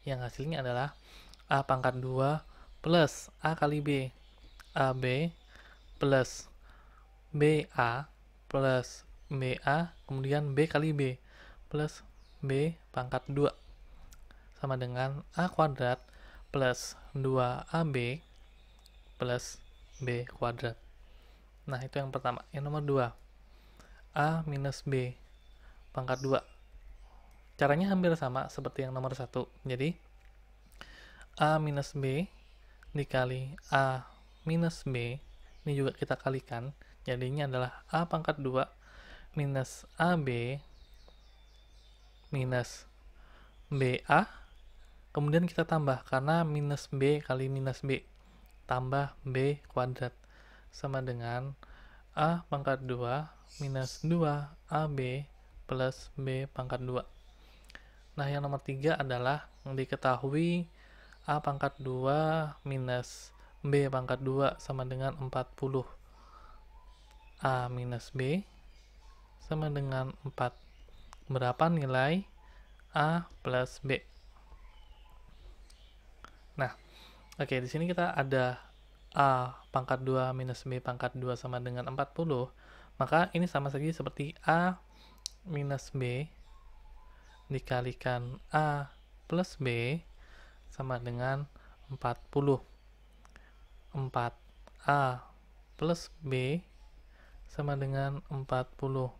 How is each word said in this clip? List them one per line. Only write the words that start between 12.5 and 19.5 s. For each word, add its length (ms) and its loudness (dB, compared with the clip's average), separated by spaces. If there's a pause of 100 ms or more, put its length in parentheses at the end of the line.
pangkat 320 -2
dua 240 4 (1040)
sama 240 -2
dengan 400 -2 (160)
A 160 2
kuadrat 480 2 (480)
plus 480 0 (160)
dua 560 0
A 160 2
B 400 -2 (960)
plus 400 -2 (400)